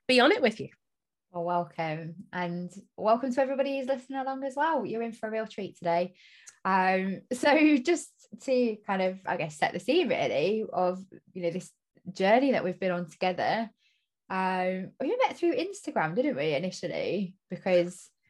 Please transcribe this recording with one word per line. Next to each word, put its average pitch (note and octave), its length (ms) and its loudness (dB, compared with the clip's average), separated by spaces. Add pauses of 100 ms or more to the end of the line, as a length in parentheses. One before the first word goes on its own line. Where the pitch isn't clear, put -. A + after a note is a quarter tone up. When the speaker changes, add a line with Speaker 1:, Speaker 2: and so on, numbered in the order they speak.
Speaker 1:
be B3+ 100 6
on C#4+ 140 8
it A#4 80 -2
with B3 180 2
you. G3+ 80 -10 (640)
Speaker 2:
Well, F3 120 -6
welcome, E3 720 -4 (160)
and F3 400 -6 (240)
welcome A#3 380 0
to C#4 80 2
everybody C4+ 360 0
who's C4 100 -4
listening C4+ 320 -6
along C4+ 260 -6
as B3+ 100 -8
well. D4 300 0
You're A3 160 -6
in A#3 100 -6
for A3 160 -10
a G#3+ 40 -8
real A3 140 -4
treat - 320 -10
today. F3 380 0 (480)
Um, F#3+ 640 2
<laughs> - 60 -6
so D4+ 440 6
just E4 320 0 (340)
to B3 340 2 (100)
kind F#3+ 140 0
of, F#3 240 0
I F#3+ 100 -2
guess, D#3 220 -4
set - 160 -2
the F3+ 60 -4
scene D#4 280 2
really E3+ 640 0
of, F3+ 320 0 (300)
you F3+ 100 -8
know, E3+ 80 0
this F3 180 -8 (420)
journey A#3 420 4
that F3+ 100 0
we've F3+ 160 -4
been F#3 120 0
on F3 180 -4
together. F#3 600 -2 (600)
Um, F#3 720 -2
we D#4+ 160 -2 (120)
met - 100 -6
through E4+ 180 0
Instagram, A#3+ 600 -4
didn't C4 220 0
we, D3+ 160 0
initially? E3+ 840 -4 (140)
Because F3+ 600 0 (200)